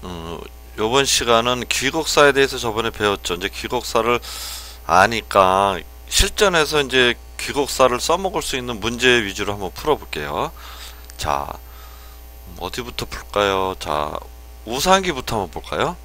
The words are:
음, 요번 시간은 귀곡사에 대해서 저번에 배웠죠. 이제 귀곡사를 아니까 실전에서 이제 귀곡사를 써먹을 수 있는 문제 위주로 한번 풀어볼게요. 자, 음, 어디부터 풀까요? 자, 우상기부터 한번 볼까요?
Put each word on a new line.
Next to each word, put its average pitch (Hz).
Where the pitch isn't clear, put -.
음, 85
요번 123
시간은 120
귀곡사에 147
대해서 135
저번에 113
배웠죠. 104
이제 95
귀곡사를 117
아니까 98
실전에서 165
이제 123
귀곡사를 123
써먹을 175
수 -
있는 123
문제 120
위주로 98
한번 98
풀어볼게요. 104
자, 71
음, 87
어디부터 120
풀까요? 95
자, 76
우상기부터 143
한번 82
볼까요? 135